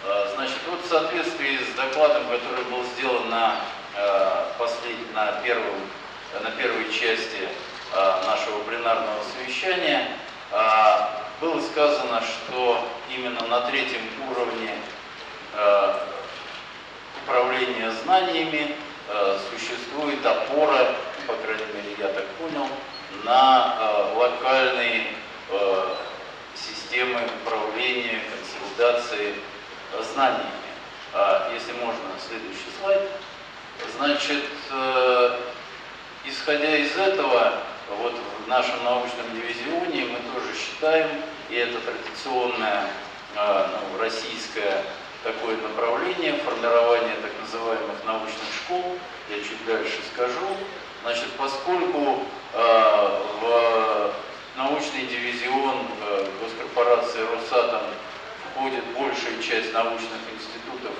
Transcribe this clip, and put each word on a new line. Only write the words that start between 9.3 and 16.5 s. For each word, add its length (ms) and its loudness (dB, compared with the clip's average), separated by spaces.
совещания, 720 0
э, 460 8
было 220 0
сказано, 600 4
что 680 0
именно 320 -4
на 140 4
третьем 400 -2
уровне, 440 -2
э, 400 6